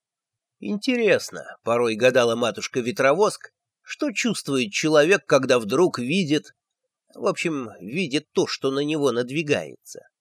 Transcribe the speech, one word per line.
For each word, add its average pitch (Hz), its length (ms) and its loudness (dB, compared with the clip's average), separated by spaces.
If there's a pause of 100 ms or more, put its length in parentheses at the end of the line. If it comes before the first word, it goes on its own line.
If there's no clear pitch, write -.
(600)
«Интересно», — 202 840 -2 (180)
порой 117 320 0
гадала 120 400 4
матушка 117 440 -4
Ветровоск, 135 720 0 (300)
«что - 300 -6
чувствует 139 600 -2
человек, 156 540 4
когда 131 340 4
вдруг 127 400 0
видит, 147 560 -2 (580)
в - 120 -8
общем, 160 440 -4 (100)
видит 135 520 -6
то, 170 160 0
что - 240 -4
на 135 80 -2
него 147 320 0
надвигается, 123 880 -4 (200)